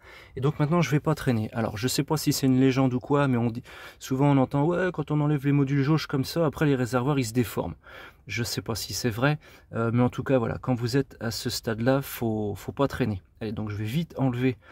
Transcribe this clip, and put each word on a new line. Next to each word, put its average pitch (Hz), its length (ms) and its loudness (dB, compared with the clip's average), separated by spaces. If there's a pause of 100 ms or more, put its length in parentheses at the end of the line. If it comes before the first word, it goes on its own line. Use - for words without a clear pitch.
(360)
et 135 40 -8
donc 143 200 0
maintenant 151 200 2
je 131 120 0
vais 147 80 4
pas 156 160 0
traîner. 110 360 0
Alors 113 240 -2
je 107 120 0
sais 139 160 0
pas 160 120 -2
si 147 160 0
c'est - 140 0
une 131 140 6
légende 131 340 4
ou 120 60 0
quoi, 143 260 2
mais 127 100 2
on 117 140 2
dit, 117 140 -8 (340)
souvent 135 320 2
on 139 60 6
entend, « 139 280 2
Ouais, 175 280 0
quand - 180 -6
on 151 100 2
enlève 147 240 0
les 143 60 2
modules 143 320 2
jauges 151 240 2
comme 135 160 -2
ça, 170 240 0
après 147 180 0
les 143 120 4
réservoirs 127 420 0
ils 131 60 2
se 110 80 -8
déforment. » 117 420 -2 (540)
Je 113 160 -4
sais - 180 -6
pas 113 140 -6
si - 180 -8
c'est 120 160 -2
vrai, 135 300 0 (320)
euh, 117 200 -2
mais 123 120 4
en 120 40 4
tout - 140 -8
cas 135 160 2
voilà, 113 200 -2
quand 127 180 -2
vous 120 200 -2
êtes 135 220 -2
à 113 140 -6
ce - 180 -6
stade 110 300 -4
là, 131 200 2
faut, 107 540 -4
faut - 160 -12
pas 139 160 -2
traîner. 107 360 -2 (180)
Allez, 110 100 -6
donc 110 200 -6
je 101 40 -6
vais 107 100 -6
vite 143 320 -4
enlever 127 400 0 (160)